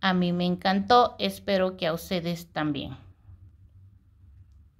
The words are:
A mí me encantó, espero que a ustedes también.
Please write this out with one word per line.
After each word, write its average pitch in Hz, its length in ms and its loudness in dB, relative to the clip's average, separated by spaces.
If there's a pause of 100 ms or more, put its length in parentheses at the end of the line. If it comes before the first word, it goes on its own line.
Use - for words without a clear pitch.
A 190 140 2
mí 180 180 2
me 180 140 0
encantó, 196 720 4
espero 190 580 -2
que 185 100 -4
a 156 60 0
ustedes 170 600 -6
también. 147 440 -6 (1800)